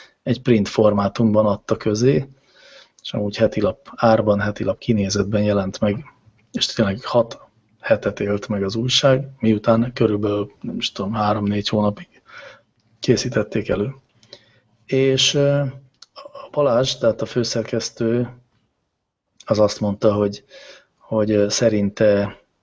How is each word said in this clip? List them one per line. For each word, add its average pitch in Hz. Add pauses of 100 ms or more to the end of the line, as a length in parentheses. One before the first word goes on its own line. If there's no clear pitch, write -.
(220)
egy 120
print 107
formátumban 107
adta 104
közé, 123 (720)
és -
amúgy 104
heti 110
lap -
árban, 107
heti 101
lap 95
kinézetben 101
jelent 101
meg, 104 (420)
és -
tényleg 98
hat - (420)
hetet 104
élt 101
meg 101
az 98
újság, 131 (100)
miután 113
körülbelül, 104
nem -
is -
tudom, 101
három-négy 104
hónapig 104 (800)
készítették 113
elő. 104 (920)
És, 135
ö, 143 (520)
a -
Balázs, 131
tehát 110
a 107
főszerkesztő, 117 (1160)
az 104
azt 107
mondta, 104
hogy, 104 (540)
hogy, 107
ö, 104
szerinte, 101 (220)